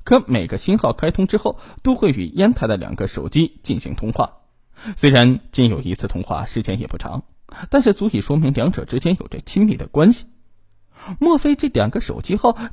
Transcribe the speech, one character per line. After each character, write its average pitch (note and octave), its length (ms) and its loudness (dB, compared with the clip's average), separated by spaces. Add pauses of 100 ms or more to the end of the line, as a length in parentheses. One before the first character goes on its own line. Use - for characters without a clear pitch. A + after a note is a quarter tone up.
可 B3+ 240 4
每 A2 200 0
个 G2 100 -6
新 F#3 200 0
号 A2+ 160 0
开 D#3+ 180 -2
通 F#3+ 160 0
之 G#3+ 100 0
后 - 220 -4 (240)
都 C4 120 2
会 G#3 140 2
与 G#2+ 160 -2
烟 F#2+ 280 2
台 - 120 -4
的 A2 100 -2
两 D#2 200 -8
个 F#2+ 120 -4
手 - 220 -10
机 - 320 0
进 - 180 -6
行 - 140 -10
通 A2+ 180 -4
话。 - 220 -4 (640)
虽 C#3+ 160 4
然 B2 300 6 (100)
仅 B2 180 4
有 G#2 120 -4
一 B2+ 120 -6
次 - 140 -4
通 - 160 -8
话， D2+ 220 -6
时 - 180 -6
间 G2 160 -6
也 - 80 -8
不 E2 100 -8
长， - 260 -10 (460)
但 C#4 140 4
是 G#3 100 6
足 G#3 180 -2
以 G2+ 100 0
说 C#3+ 160 -2
明 C#3+ 160 2
两 C3 180 0
者 - 140 -6
之 - 140 -4
间 E3+ 200 0
有 - 80 -4
着 - 120 -12
亲 - 260 0
密 G#3 100 2
的 - 120 -8
关 F3+ 260 6
系。 - 120 -10 (920)
莫 D#4 180 4
非 D4 180 0
这 D4+ 120 -2
两 G#2+ 240 0
个 - 100 -4
手 - 200 -8
机 G3 160 -2
号 - 200 2 (160)